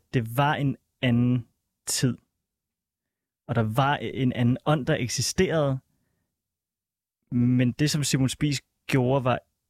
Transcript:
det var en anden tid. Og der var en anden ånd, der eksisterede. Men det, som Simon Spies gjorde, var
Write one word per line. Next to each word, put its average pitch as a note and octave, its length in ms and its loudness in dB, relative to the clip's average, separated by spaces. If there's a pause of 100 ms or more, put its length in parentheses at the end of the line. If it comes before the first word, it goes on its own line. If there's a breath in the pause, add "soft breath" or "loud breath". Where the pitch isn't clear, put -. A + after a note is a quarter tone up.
(140)
det A#2 220 -2
var C#3+ 180 2
en C#3 220 -2 (260)
anden B2 440 2 (400)
tid. - 300 -2 (1300)
Og A#2 60 -4
der A#2 80 2
var C3+ 340 0
en A#2 360 -2
anden B2 240 2 (100)
ånd, D3+ 200 0
der D#3 120 0
eksisterede. C#3 800 -2 (1500)
Men B2 400 2
det, D3 180 0
som D3 140 -2
Simon C3 240 0
Spies C#3+ 320 -2 (260)
gjorde, C3 380 0
var B2 140 0 (320)